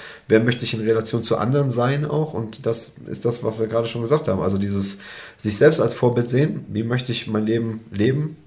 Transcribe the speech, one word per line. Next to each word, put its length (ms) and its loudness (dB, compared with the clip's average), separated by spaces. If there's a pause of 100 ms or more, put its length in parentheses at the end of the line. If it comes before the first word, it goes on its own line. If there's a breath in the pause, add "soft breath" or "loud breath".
(280 loud breath)
Wer 120 8
möchte 240 0
ich 100 -4
in 60 -2
Relation 420 0
zu 160 0
anderen 320 2
sein 340 2
auch? 300 -2
Und 320 -6
das 260 -2 (140)
ist 180 -6
das, 180 -2
was 160 -2
wir 100 -2
gerade 200 0
schon 140 -4
gesagt 260 2
haben. 140 0
Also 160 0
dieses 400 0 (400 loud breath)
sich 180 -2
selbst 240 6
als 140 2
Vorbild 340 2
sehen, 400 0
wie 140 -2
möchte 280 -2
ich 160 -6
mein 200 -2
Leben 340 -2 (100)
leben? 460 0 (100)